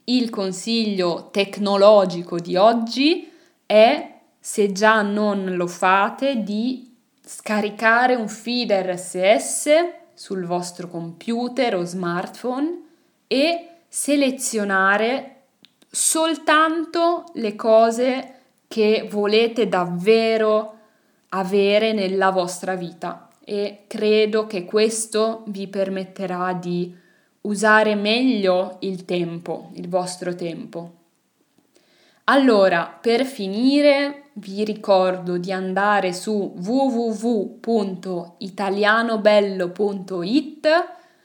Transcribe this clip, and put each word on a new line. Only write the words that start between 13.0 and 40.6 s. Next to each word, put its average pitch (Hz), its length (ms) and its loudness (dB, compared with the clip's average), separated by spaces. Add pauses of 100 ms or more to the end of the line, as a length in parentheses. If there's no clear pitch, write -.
e 320 420 0 (200)
selezionare 226 1400 0 (600)
soltanto 320 1300 0 (100)
le 214 220 -6
cose 233 800 2 (340)
che 214 420 2
volete 214 580 2
davvero 214 1120 2 (520)
avere 202 600 2
nella 190 380 2
vostra 185 440 -4
vita. 175 540 -10 (160)
E 202 420 -8
credo 214 600 0
che 185 180 -8
questo 220 840 -2
vi 196 220 -10
permetterà 190 840 -6
di 175 500 -6 (400)
usare 214 520 2
meglio 202 880 0
il 190 240 -6
tempo, 170 680 -6
il 180 120 -12
vostro 180 480 -4
tempo. 170 580 -10 (1300)
Allora, 196 600 4 (140)
per 233 260 0
finire, 277 1080 0
vi 196 320 -6
ricordo 185 720 0
di 180 160 -6
andare 190 640 0
su 208 420 -4
w 180 140 -8
w 240 400 0
w 214 500 -2
punto 185 800 -4
italianobello 202 1300 2
punto 190 540 -4
it 262 440 -2 (580)